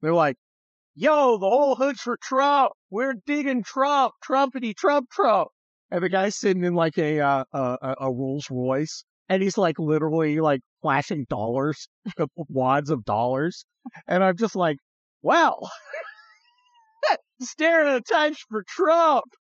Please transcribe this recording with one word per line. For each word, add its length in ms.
They're 100
like, 240
"Yo, 440
the 100
whole 280
hood's 240
for 220
Trump. 500
We're 240
digging 360
Trump. 600
Trumpity 540
Trump 340
Trump." 380
And 120
the 60
guy's 280
sitting 280
in, 100
like, 240
a, 220
uh, 320
a, 60
a, 420
a 120
Rolls 380
Royce, 540
and 140
he's, 160
like, 200
literally, 640
like, 200
flashing 460
dollars, 600
<laughs> 320
wads 540
of 140
dollars. 600
And 180
I'm 120
just 200
like, 220
"Wow." 460
<laughs> 380
Stereotypes 1080
for 180
Trump. 580